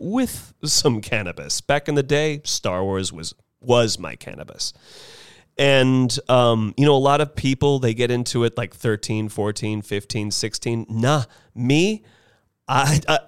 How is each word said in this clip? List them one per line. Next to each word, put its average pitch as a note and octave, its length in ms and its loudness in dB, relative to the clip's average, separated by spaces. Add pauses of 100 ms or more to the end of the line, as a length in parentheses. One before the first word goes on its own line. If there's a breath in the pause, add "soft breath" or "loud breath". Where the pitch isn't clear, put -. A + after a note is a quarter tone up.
with A#3 540 -4 (100)
some B2 380 2
cannabis. F2 580 -6
Back D3 280 -2
in D3 60 -2
the C#3+ 80 2
day, D3 420 -2
Star F#2 380 -4
Wars F#2+ 300 -2
was, E2 220 -12 (260)
was A#2+ 380 2
my D2+ 180 -12
cannabis. - 560 -12 (840 loud breath)
And, C3 600 4 (120)
um, A#2 480 4
you C#3+ 80 4
know, D3 100 6
a - 0 -
lot C#3 240 2
of D3 160 -4
people, C#3 440 0
they A#2+ 120 0
get A#2+ 180 0
into A#2+ 340 -2
it, A2+ 120 -2
like, A#2 180 -6
thirteen, A2 540 -4
fourteen, G#2 540 -4
fifteen, G#2 480 -6
sixteen. A#2 580 -4
Nah, A#2+ 360 0 (300 soft breath)
me, D#3+ 480 2 (640 soft breath)
I, C#3 400 2
uh, D#3 220 2